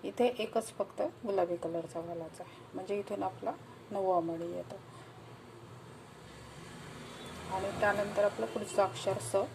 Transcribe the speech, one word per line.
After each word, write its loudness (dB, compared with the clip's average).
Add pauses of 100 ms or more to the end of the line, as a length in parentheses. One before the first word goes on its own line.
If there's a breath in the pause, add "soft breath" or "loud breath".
इथे 4 (140)
एकच 0
फक्त -2
गुलाबी 2
कलरचा -2
घालायचा -6
आहे, -14
म्हणजे -2
इथून -2
आपला 0 (380)
नववा 6
मणी 0
येतो -6 (2750 loud breath)
आणि 0
त्यानंतर 6
आपलं 4
पुढचं 4
अक्षर 2
स -2 (200)